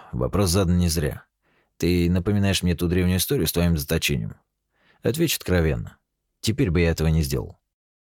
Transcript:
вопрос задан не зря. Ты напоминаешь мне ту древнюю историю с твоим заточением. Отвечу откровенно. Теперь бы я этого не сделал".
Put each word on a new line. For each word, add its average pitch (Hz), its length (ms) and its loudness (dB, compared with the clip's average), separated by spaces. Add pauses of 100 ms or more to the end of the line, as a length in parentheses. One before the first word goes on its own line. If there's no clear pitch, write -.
(120)
вопрос 82 380 0
задан 87 280 2
не 87 100 2
зря. 76 360 -4 (520)
Ты 87 320 2
напоминаешь 98 540 0
мне 87 120 0
ту 87 140 -2
древнюю 90 300 2
историю 101 280 -2
с - 60 -4
твоим 85 240 2
заточением. 69 600 -4 (680)
Отвечу 147 340 -2
откровенно. 80 640 -2 (420)
Теперь 113 300 0
бы 85 100 2
я 82 100 4
этого 80 180 0
не 80 140 2
сделал". 65 360 -6 (440)